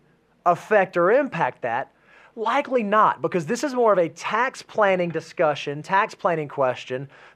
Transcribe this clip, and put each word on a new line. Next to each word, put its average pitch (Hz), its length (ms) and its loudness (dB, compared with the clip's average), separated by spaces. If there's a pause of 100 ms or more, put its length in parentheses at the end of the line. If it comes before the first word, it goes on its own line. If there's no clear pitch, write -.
(460)
affect 180 500 2
or 175 160 4
impact 165 480 0
that? 123 320 -6 (440)
Likely 240 460 -2
not, 202 380 2
because 160 240 -2
this 226 180 -4
is 285 120 -4
more 233 180 4
of 185 60 2
a 170 100 2
tax 240 540 -4
planning 185 480 0
discussion, 151 720 -4
tax 196 320 0
planning 160 340 -2
question, 131 640 -4 (260)